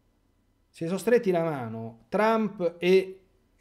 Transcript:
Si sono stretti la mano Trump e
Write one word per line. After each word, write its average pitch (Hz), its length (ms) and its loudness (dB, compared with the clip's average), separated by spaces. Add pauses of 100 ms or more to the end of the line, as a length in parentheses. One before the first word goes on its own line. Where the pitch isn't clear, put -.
(680)
Si - 180 -10
sono 180 120 -4
stretti 233 320 2
la 170 120 0
mano 113 680 -8
Trump 208 720 0
e 185 420 2 (400)